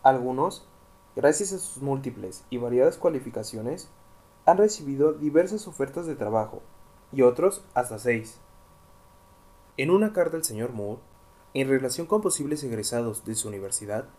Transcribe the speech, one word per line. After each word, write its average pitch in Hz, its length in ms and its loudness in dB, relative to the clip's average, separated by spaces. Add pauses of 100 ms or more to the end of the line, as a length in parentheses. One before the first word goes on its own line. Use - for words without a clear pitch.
Algunos, 131 640 2 (460)
gracias 151 380 2
a 185 60 -8
sus - 220 -12
múltiples 135 680 -6
y 127 60 -6
variadas 123 400 4
cualificaciones, 131 920 -4 (560)
han 175 120 8
recibido 156 560 2
diversas 160 540 2
ofertas 151 380 -6
de 156 100 -6
trabajo, 107 460 -2 (500)
y 135 120 4
otros 156 500 4
hasta 117 260 -2
seis. 113 400 -2 (1400)
En 139 140 0
una 208 200 4
carta 165 260 0
al 160 60 -4
señor 113 280 -6
Moore, 104 300 -8 (520)
en 135 160 0
relación 135 380 0
con 214 140 2
posibles 151 420 -2
egresados 117 600 -4
de 110 100 -6
su 110 120 -4
universidad 101 720 -6